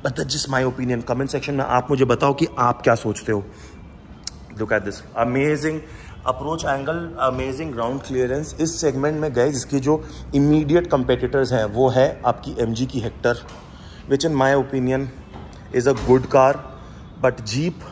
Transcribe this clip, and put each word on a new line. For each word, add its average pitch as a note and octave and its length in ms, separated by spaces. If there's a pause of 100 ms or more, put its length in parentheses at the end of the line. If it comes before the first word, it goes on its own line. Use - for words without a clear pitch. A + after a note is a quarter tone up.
But C3+ 140
that's D3+ 180
just - 180
my B2+ 160
opinion। B2 380
कमेंट C3 220
सेक्शन C#3+ 240
में C3+ 100
आप B2+ 260
मुझे C3 160
बताओ A#2+ 280
कि D#3 140 (120)
आप A#2+ 220
क्या A#2+ 140
सोचते A2+ 360
हो। G2+ 120 (1160)
Look G#2+ 140
at G2+ 140
this G2 140 (220)
amazing D3 560 (520)
approach D3+ 420
angle, D3+ 300 (240)
amazing C3 480
ground A#2+ 320
clearance। C3 540
इस E3 200
सेगमेंट D3+ 400
में D3+ 140
गाइस, C3+ 200
इसकी C3+ 240
जो D3+ 220 (340)
इमीडिएट D3+ 560
कॉम्पिटिटर्स B2+ 640
हैं, A2+ 120
वो A#2+ 240
है B2+ 200 (160)
आपकी A#2+ 380
एमजी A2+ 220
की B2+ 160
Hector, A#2+ 340 (760)
which C#3 180
in D3+ 120
my C3+ 100 (120)
opinion C3 440 (680)
is B2+ 180
a - 20 (140)
good B2+ 260
car, C3+ 180 (720)
but A#2+ 280
Jeep C#3+ 380